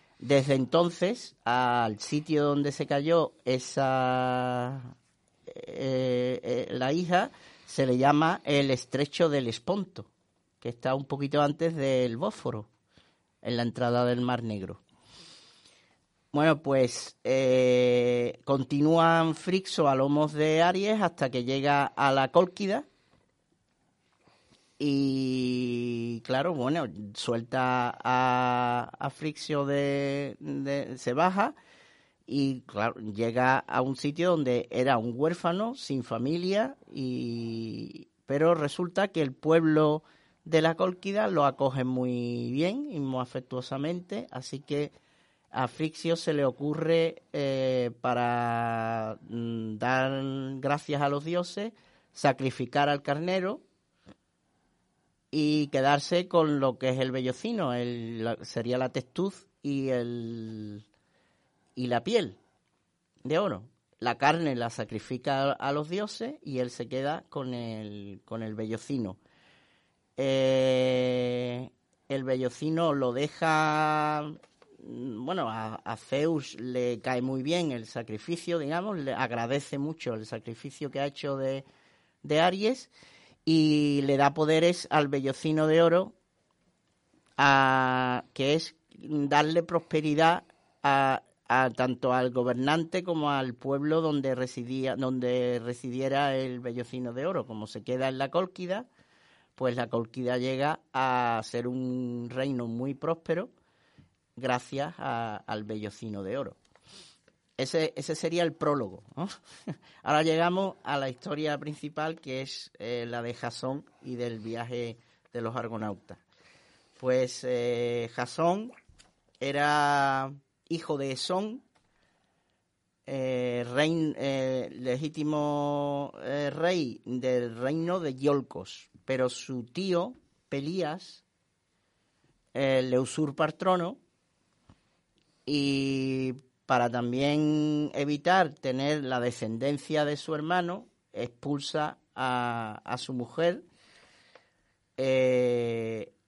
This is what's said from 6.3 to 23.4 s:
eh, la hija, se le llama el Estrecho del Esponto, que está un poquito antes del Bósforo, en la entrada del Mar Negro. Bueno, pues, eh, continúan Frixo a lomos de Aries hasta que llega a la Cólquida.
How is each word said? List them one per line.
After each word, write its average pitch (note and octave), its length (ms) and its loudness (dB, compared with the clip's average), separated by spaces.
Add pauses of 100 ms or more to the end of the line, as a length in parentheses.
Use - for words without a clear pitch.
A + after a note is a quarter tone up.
eh, A#2+ 260 -2
la B2+ 220 0
hija, F3+ 400 2 (340)
se C3+ 200 0
le B2+ 100 4
llama D3 480 4
el C#3 260 4
Estrecho C#3+ 600 0
del C3+ 180 0
Esponto, F3+ 560 -4 (560)
que A#2+ 80 -8
está B2+ 260 -2
un C#3 120 -2
poquito C#3+ 340 0
antes D3+ 340 2
del B2+ 440 2
Bósforo, C3 500 -6 (720)
en A#2+ 160 -4
la A#2+ 60 0
entrada A#2+ 420 0
del B2 160 2
Mar B2 220 0
Negro. G2+ 400 -8 (1500)
Bueno, D3+ 320 4
pues, C3+ 600 2
eh, B2 1200 4
continúan D#3+ 920 4
Frixo F3+ 540 0
a C3+ 60 6
lomos D3 400 2
de D#3 280 4
Aries G3 380 2
hasta D#3+ 300 0
que B2 140 -2
llega C#3 420 2
a C3+ 260 2
la C3+ 180 4
Cólquida. F#3+ 540 2 (1900)